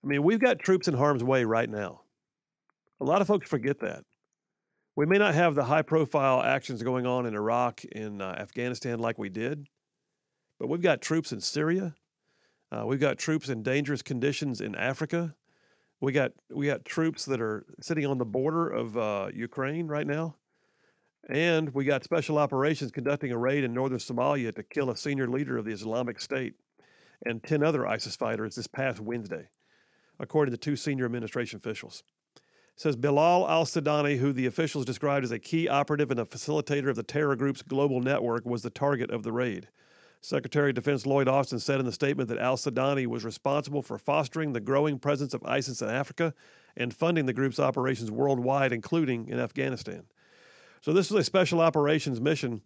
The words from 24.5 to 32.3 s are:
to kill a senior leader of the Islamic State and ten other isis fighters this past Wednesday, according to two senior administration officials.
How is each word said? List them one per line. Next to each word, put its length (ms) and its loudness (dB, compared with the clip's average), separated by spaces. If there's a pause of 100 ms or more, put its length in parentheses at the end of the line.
to 80 -10
kill 260 -2
a 60 -2
senior 320 -2
leader 300 -2
of 80 -4
the 80 -4
Islamic 480 -4
State 320 -4 (720)
and 180 -4
ten 200 2
other 220 2
isis 300 -4
fighters 400 -4
this 120 -8
past 340 -4
Wednesday, 480 -8 (680)
according 340 2
to 40 -4
two 200 -2
senior 260 -2
administration 540 -4
officials. 460 -10 (340)